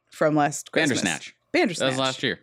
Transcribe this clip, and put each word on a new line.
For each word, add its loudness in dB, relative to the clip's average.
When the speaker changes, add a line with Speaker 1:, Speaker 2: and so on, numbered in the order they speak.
Speaker 1:
from 2
last 0
Christmas. 0
Speaker 2:
Bandersnatch. -4
Speaker 1:
Bandersnatch. 0
Speaker 2:
That 2
was -2
last -2
year. -2